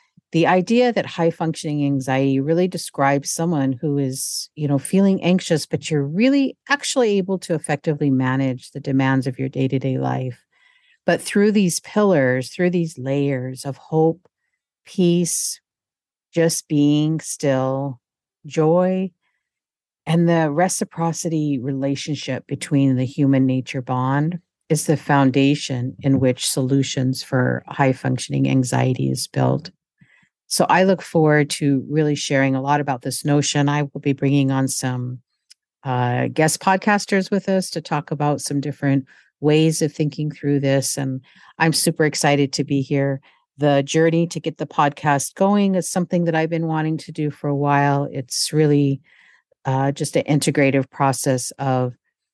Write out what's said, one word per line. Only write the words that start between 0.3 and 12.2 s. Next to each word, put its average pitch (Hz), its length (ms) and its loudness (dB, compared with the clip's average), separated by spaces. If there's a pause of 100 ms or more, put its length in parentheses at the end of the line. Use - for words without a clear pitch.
the 165 140 2
idea 226 480 2
that 165 140 -2
high 170 240 0
functioning 160 520 -4
anxiety 135 560 0
really 165 280 0
describes 143 640 -2
someone 156 400 -2
who 143 260 -2
is, - 580 -6
you 151 120 -4
know, 139 100 2
feeling 190 460 2
anxious, 175 420 0
but - 240 -6
you're 143 160 0
really 254 500 0 (140)
actually 247 480 0
able 185 220 -2
to 170 160 -4
effectively 147 560 -2
manage 131 580 0
the 139 100 -14
demands 135 460 0
of 131 140 -6
your 131 100 -4
day-to-day 131 480 -2
life. 131 460 -6 (640)
But 170 160 2
through 208 320 2
these 196 260 2
pillars, 135 720 2